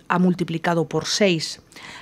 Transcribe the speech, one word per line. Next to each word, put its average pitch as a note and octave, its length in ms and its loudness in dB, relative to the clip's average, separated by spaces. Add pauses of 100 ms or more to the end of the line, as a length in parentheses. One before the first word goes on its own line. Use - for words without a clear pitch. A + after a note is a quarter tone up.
ha F3 120 2
multiplicado E3+ 680 0
por D#3 180 -2
seis - 560 0 (400)